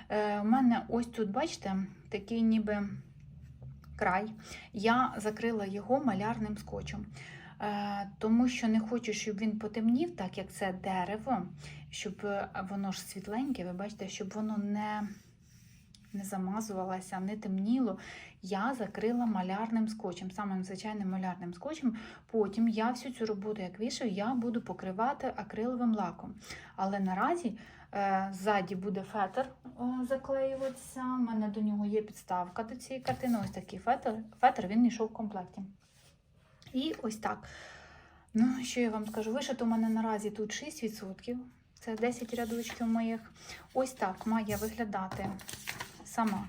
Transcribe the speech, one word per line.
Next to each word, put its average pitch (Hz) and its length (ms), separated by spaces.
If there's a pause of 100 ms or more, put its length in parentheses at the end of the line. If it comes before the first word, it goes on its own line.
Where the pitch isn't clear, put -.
Е, 208 320
у 202 40
мене 240 440
ось 240 180
тут, 214 240
бачите, 202 460 (320)
такий 226 340
ніби 208 460 (1080)
край. 202 360 (400)
Я 233 440
закрила 214 500
його 202 380
малярним 214 540
скотчем, 95 480 (540)
е, 202 580
тому 233 300
що 240 200
не 220 120
хочу, 226 320
щоб 208 260
він 214 200
потемнів, 240 580
так 185 220
як 202 140
це 190 200
дерево, 190 720 (520)
щоб, 190 200 (100)
е, 202 240 (220)
воно 196 220
ж - 80
світленьке, 208 640
ви 180 80
бачите, 196 360
щоб 190 240
воно 214 240
не, 208 520 (1040)
не 196 120
замазувалося, 190 960
не 196 160
темніло. 208 600 (440)
Я 202 320
закрила 233 520
малярним 214 600
скотчем, 185 420
самим 190 340
звичайним 196 460
малярним 180 440
скотчем. 269 420 (340)
Потім 220 380
я 220 220
всю 254 240
цю 226 120
роботу, 214 360
як 185 180
вішаю, 254 300
я 202 240
буду 233 260
покривати 220 760
акриловим 233 580
лаком. 185 400 (420)
Але 196 240
наразі, 208 580 (360)
е, 196 380
ззаді 190 440
буде 190 260 (100)
фетр, 208 280
е, 247 680
заклеюватися. 269 920
У 254 220
мене 220 260
до 208 120
нього 208 260
є 214 160
підставка 180 600
до 226 140
цієї 254 280
картини. 247 400
Ось 190 60
такий 190 280
фетр. 233 360 (260)
Фетр, 247 260
він 226 200
йшов 220 220
в - 40
комплекті. 202 500 (1120)
І 285 300
ось 214 140
так. 208 260 (920)
Ну, 254 300
що - 160
я 233 100
вам 214 160
скажу? 220 260
Вишито 262 320
у 233 40
мене 226 200
наразі 220 420
тут 208 220
шість - 300
відсотків. 214 560 (460)
Це 226 100
десять 240 400
рядочків 233 520
моїх. 226 340 (540)
Ось 262 180
так 185 340
має 220 300
виглядати 202 720 (760)
сама 202 440